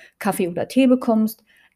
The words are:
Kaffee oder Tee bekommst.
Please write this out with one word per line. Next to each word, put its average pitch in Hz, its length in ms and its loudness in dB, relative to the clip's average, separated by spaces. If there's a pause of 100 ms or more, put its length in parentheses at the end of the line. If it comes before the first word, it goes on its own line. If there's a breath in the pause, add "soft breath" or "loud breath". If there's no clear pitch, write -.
(180 loud breath)
Kaffee 190 300 -2
oder 170 200 -6
Tee 262 180 2
bekommst. 226 580 0 (320 soft breath)